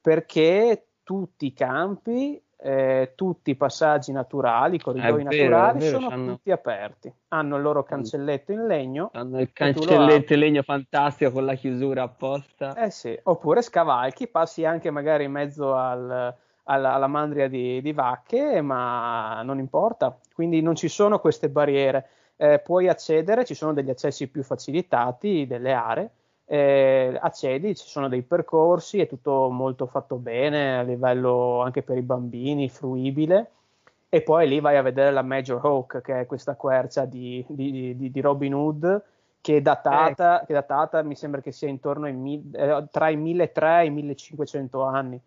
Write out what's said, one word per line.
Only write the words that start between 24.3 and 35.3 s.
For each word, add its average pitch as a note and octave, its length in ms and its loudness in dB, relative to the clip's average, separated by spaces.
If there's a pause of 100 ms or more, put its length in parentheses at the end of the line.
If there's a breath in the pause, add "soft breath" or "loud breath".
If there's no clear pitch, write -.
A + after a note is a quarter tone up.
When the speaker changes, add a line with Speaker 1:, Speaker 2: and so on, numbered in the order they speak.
Speaker 1:
facilitati, C#3 1040 -2
delle B2 240 -2
aree. A#2+ 380 -2 (340)
Eh, C3+ 800 4
accedi, D#3 520 -2
ci - 140 -16
sono C#3 200 -4
dei B2+ 140 -2
percorsi, E3+ 800 2
è D#3 60 2
tutto C3+ 440 0
molto B2+ 360 -4
fatto C3 300 -6
bene C3 600 -2
a B2 40 0
livello B2 800 2
anche B2+ 200 -4
per C3 140 -4
i B2+ 60 -2
bambini, B2 640 -4
fruibile. C#3 840 -2 (580)
E D#3+ 100 4
poi D#3 280 4
lì C#3 120 2
vai D3 160 4
a C#3 60 4
vedere C3+ 300 2
la C3+ 100 0
Major C3 420 -4